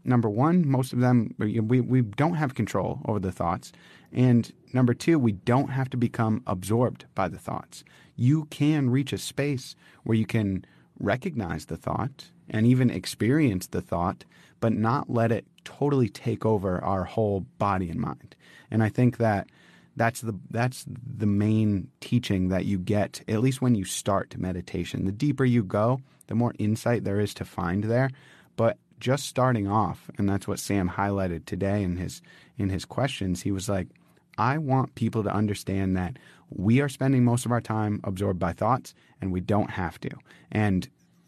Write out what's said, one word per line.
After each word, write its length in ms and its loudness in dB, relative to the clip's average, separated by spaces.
number 240 4
one, 380 2
most 260 0
of 80 2
them, 360 4
we, 220 0
we 420 2
don't 340 0
have 200 -2
control 500 -2
over 140 0
the 140 -2
thoughts. 400 -4
And 380 4
number 200 4
two, 260 2
we 140 4
don't 360 0
have 200 -2
to 80 -6
become 500 0
absorbed 680 -2
by 140 -2
the 100 -8
thoughts. 460 -10
You 300 2
can 440 0
reach 220 0
a 60 -4
space 580 -6
where 140 2
you 80 2
can 400 -2
recognize 640 -2
the 120 -8
thought 520 -6
and 160 2
even 240 6
experience 800 0
the 140 -4
thought, 420 -2
but 100 2
not 380 0
let 240 2
it 120 -4
totally 420 0
take 380 -6
over 380 0
our 200 0
whole 380 0
body 320 0
and 100 -6
mind. 360 -8
And 100 2
I 80 4
think 280 2
that 320 0
that's 240 0
the, 120 -6
that's 360 -2
the 380 -8
main 640 2
teaching 480 0
that 180 0
you 140 0
get, 480 -2
at 140 0
least 200 0
when 140 4
you 80 -2
start 540 -2
meditation. 680 -4
The 60 -2
deeper 320 0
you 200 4
go, 360 0
the 80 -4
more 220 2
insight 460 0
there 160 0
is 160 0
to 100 -8
find 380 -2
there. 260 2
But 220 2
just 240 -2
starting 420 0
off, 500 0
and 120 2
that's 180 -2
what 120 -4
Sam 320 0
highlighted 540 -2
today 380 -2
in 140 -2
his, 240 -8
in 120 0
his 160 -4
questions, 560 -4
he 100 -2
was 160 -4
like, 220 -2
"I 220 2
want 360 0
people 280 0
to 100 -2
understand 640 0
that 200 -4
we 300 2
are 100 0
spending 360 2
most 200 2
of 60 -2
our 100 0
time 440 -2
absorbed 340 -2
by 140 0
thoughts, 400 -2
and 140 -4
we 80 0
don't 300 0
have 300 -6
to. 80 -6
And 360 2